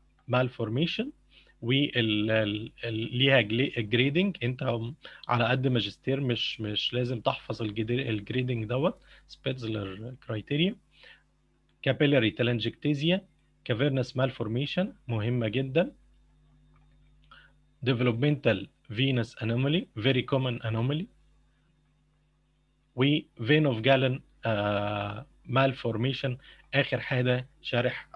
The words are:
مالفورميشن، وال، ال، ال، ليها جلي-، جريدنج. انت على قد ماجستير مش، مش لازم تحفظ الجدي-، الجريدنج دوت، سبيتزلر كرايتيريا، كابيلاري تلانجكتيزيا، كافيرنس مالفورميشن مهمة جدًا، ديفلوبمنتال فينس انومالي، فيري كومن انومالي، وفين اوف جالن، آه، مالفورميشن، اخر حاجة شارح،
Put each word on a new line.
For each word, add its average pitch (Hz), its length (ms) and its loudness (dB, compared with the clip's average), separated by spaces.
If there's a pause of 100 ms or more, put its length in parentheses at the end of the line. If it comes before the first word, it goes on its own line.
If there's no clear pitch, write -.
(280)
مالفورميشن، 127 840 -2 (500)
وال، 135 360 0 (320)
ال، 107 420 -2 (120)
ال، 117 340 -4
ليها 135 220 6
جلي-، 117 420 0
جريدنج. 139 600 2
انت 123 360 -2 (500)
على 120 160 2
قد 127 220 2
ماجستير 131 540 0
مش، 120 400 -2
مش 107 340 -4
لازم 123 260 -2
تحفظ - 420 -4
الجدي-، 117 480 -2
الجريدنج 117 540 -2
دوت، 135 340 -2 (300)
سبيتزلر 110 840 -8 (120)
كرايتيريا، 147 500 -2 (1040)
كابيلاري 135 480 4
تلانجكتيزيا، 139 920 0 (400)
كافيرنس 131 520 0
مالفورميشن 131 760 -2 (160)
مهمة 117 400 0
جدًا، 135 440 0 (1900)
ديفلوبمنتال 120 840 2 (200)
فينس 120 540 -2
انومالي، 131 520 0
فيري 123 280 2
كومن 127 400 -2
انومالي، 127 440 -2 (1900)
وفين 143 680 2
اوف 117 140 0
جالن، 131 400 4 (260)
آه، 104 800 -2 (180)
مالفورميشن، 127 960 0 (360)
اخر 135 260 2
حاجة 127 480 0 (140)
شارح، - 540 -2